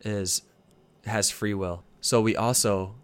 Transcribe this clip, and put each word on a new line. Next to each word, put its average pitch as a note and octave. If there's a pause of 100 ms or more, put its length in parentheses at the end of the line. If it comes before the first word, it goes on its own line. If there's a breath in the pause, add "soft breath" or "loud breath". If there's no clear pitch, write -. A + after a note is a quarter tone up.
is, G2+ (640)
has G#2+
free G#2
will. F2+ (180)
So A#2
we A2
also G#2+